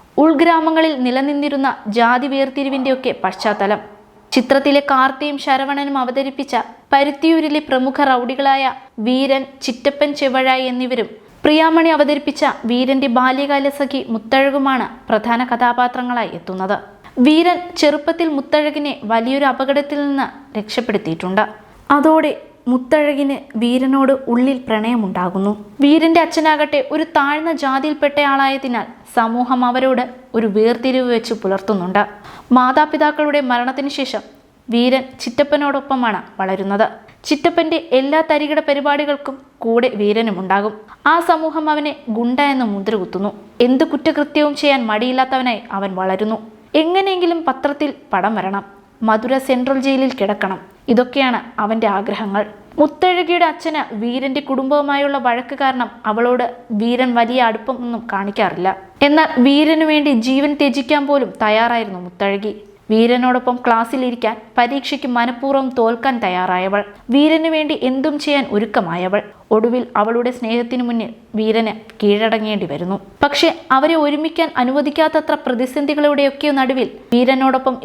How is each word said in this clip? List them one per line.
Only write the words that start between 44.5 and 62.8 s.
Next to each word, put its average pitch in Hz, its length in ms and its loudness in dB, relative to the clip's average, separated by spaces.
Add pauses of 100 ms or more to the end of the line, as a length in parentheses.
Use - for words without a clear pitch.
ചെയ്യാൻ 269 220 2 (100)
മടിയില്ലാത്തവനായി 254 680 -2 (180)
അവൻ 196 220 -4
വളരുന്നു. 190 380 -2 (440)
എങ്ങനെയെങ്കിലും 359 640 0
പത്രത്തിൽ 285 440 -2 (200)
പടം 202 260 0
വരണം, 196 260 -4 (440)
മധുര 233 280 2 (100)
സെൻട്രൽ 262 400 0
ജയിലിൽ 262 320 2
കിടക്കണം, 196 420 -2 (320)
ഇതൊക്കെയാണ് 247 460 2 (240)
അവന്റെ 220 340 0
ആഗ്രഹങ്ങൾ. 202 460 -4 (380)
മുത്തഴകിയുടെ 349 720 2
അച്ഛന് 311 320 -4 (200)
വീരന്റെ 254 460 -2
കുടുംബവുമായുള്ള 277 800 0
വഴക്ക് 247 360 -2
കാരണം 254 260 0 (220)
അവളോട് 240 340 2 (360)
വീരൻ 247 300 0 (100)
വലിയ 240 280 2
അടുപ്പം 226 360 -4
ഒന്നും 233 180 -6 (100)
കാണിക്കാറില്ല. 196 640 -2 (320)
എന്നാൽ 311 200 4 (180)
വീരനു 311 460 4
വേണ്ടി 294 200 2 (160)
ജീവൻ 285 320 2
ത്യജിക്കാൻ 285 500 0
പോലും 254 220 0 (100)
തയ്യാറായിരുന്നു 214 640 0
മുത്തഴകി. 202 480 -4 (380)